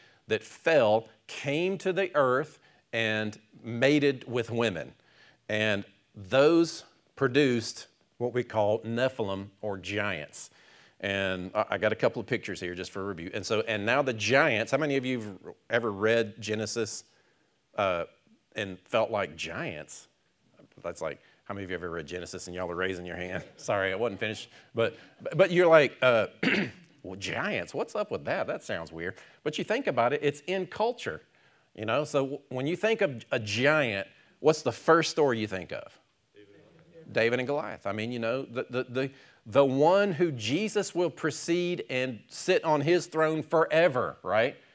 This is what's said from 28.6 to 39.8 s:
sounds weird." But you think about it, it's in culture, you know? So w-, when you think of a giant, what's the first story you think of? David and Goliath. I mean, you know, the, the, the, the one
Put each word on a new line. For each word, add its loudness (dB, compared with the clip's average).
sounds -6
weird." -8
But -4
you -4
think -2
about 2
it, -2
it's 0
in -4
culture, -4
you -8
know? 0
So 0
w-, -4
when -4
you -2
think 0
of -2
a 0
giant, 0
what's 4
the 0
first 4
story 2
you -2
think -8
of? -12
David 2
and -4
Goliath. -4
I -2
mean, -4
you -6
know, -2
the, -8
the, -4
the, -4
the 6
one 4